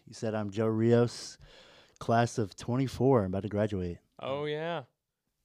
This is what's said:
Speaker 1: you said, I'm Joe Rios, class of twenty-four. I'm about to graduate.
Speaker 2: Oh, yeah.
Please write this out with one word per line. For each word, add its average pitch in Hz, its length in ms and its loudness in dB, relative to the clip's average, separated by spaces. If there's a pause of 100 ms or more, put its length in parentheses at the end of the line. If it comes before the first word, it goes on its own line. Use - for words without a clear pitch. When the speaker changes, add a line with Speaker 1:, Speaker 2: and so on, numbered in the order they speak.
Speaker 1:
you 113 60 -18
said, 110 220 -4
I'm 104 160 -4
Joe 110 160 0
Rios, 117 720 2 (600)
class 117 380 0
of 104 180 -4
twenty-four. 123 680 2
I'm 95 60 0
about 98 160 -4
to 104 60 -6
graduate. 98 480 -2 (240)
Speaker 2:
Oh, 139 240 -6
yeah. 165 380 -6 (600)